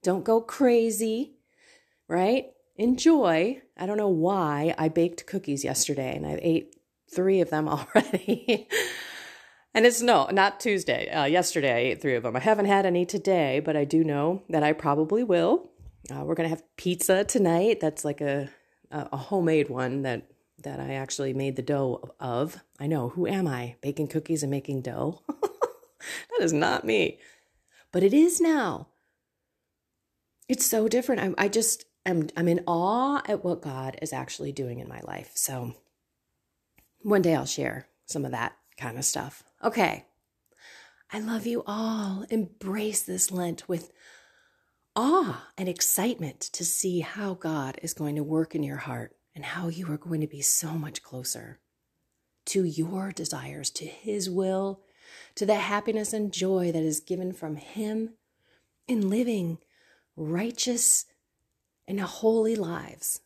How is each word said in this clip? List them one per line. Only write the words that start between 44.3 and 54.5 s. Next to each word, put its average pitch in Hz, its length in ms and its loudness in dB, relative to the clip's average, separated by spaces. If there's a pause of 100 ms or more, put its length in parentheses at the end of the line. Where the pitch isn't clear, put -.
awe 269 520 2 (100)
and 185 100 -2
excitement 180 720 -2
to - 240 -8
see 180 360 0
how 196 340 -6
God 151 480 -4
is 165 100 -6
going 147 240 -4
to 151 60 -2
work 156 320 0
in 156 80 0
your 139 160 -6
heart, 120 360 -10 (240)
and 143 60 -14
how 175 240 -6
you 165 200 -8
are 151 80 -4
going 160 240 -4
to 151 60 -2
be 143 160 -10
so - 280 0
much 160 300 -6
closer 123 600 -10 (840)
to 190 200 0
your 175 480 -4
desires, 139 580 -8
to - 160 -10
His 208 420 -6
will, 190 520 -2 (560)